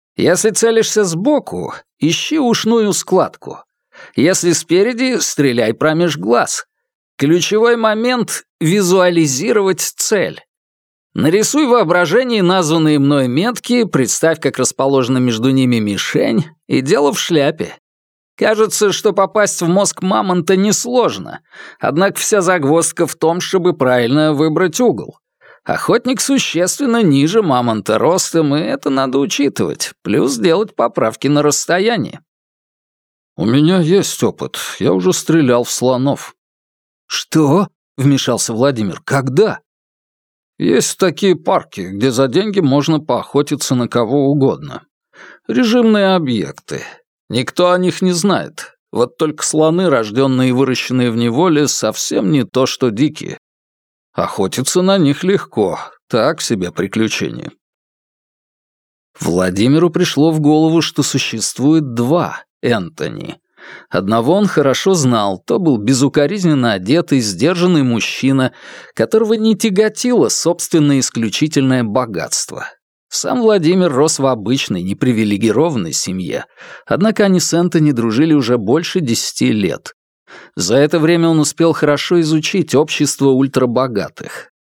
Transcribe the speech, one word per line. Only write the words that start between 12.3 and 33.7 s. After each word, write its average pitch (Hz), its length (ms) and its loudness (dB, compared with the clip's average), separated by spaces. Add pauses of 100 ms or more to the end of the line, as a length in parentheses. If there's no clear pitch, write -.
названные 165 580 2
мной 139 300 2
метки, 226 560 -2
представь, 160 560 0
как 131 180 -2
расположена 131 600 0
между 123 300 0
ними 127 280 2
мишень, 107 680 -2 (220)
и 131 140 0
дело 233 320 0
в 190 60 -6
шляпе. 156 580 -2 (580)
Кажется, 214 560 0
что 202 220 0
попасть 196 480 0
в 175 60 0
мозг 190 340 0
мамонта 185 560 0
несложно, 190 840 -2 (400)
однако 170 400 0
вся 208 220 0
загвоздка 165 680 0
в - 80 -12
том, 170 240 0
чтобы 180 340 0
правильно 127 600 2
выбрать 156 480 0
угол. - 380 -2 (440)
Охотник - 560 -2
существенно 233 840 0
ниже 165 400 4
мамонта 120 560 0
ростом, 156 560 0
и 147 60 0
это 233 300 -4
надо 135 300 0
учитывать, - 760 -2 (100)
плюс 202 340 0
делать 196 380 0
поправки 113 520 -2
на 147 140 2
расстоянии». 175 760 -2 (1160)
«У 85 80 -2
меня 151 340 4